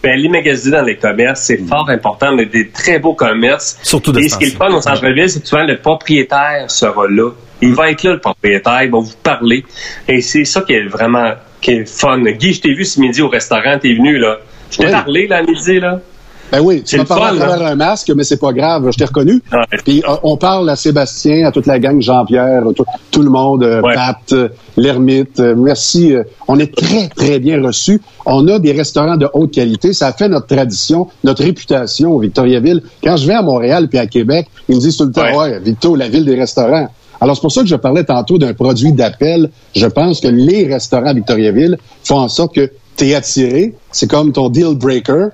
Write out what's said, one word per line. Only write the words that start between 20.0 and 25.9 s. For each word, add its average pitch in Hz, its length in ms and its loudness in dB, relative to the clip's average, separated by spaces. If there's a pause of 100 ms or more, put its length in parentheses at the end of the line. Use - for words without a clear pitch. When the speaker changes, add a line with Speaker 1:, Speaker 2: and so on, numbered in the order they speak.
Speaker 2:
euh, 143 160 0
on 151 140 0
parle 180 340 0
à 139 60 -2
Sébastien, 151 680 0
à 139 40 2
toute 131 160 -2
la 135 140 2
gang, 135 200 2
Jean-Pierre, 123 600 2 (140)
tout, 196 80 0 (260)
tout 151 120 2
le 143 80 4
monde, 131 340 2
euh, 117 160 2
Speaker 1:
Ouais. 120 140 2
Speaker 2:
Pat, 127 240 -2 (140)
euh, 123 180 0 (260)
l'ermite, 131 640 0
euh, 120 160 4
merci. 147 580 2